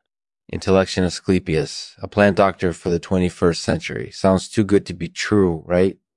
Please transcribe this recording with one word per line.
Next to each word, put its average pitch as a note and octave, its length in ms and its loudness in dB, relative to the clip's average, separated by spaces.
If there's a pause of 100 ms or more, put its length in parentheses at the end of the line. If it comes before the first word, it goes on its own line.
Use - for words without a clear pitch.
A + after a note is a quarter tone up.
(500)
Intellection F#2+ 560 0
Asclepius, E2 920 -2
a F#2+ 100 -12
plant G2+ 260 2
doctor F#2+ 380 0
for - 160 -6
the E2+ 100 0
twenty-first F2+ 640 0
century. - 480 -6
Sounds F#2+ 380 0
too G#2+ 160 0
good G2 220 2
to F2+ 60 -10
be E2+ 140 -8
true, F2+ 580 0
right? F2+ 320 0 (200)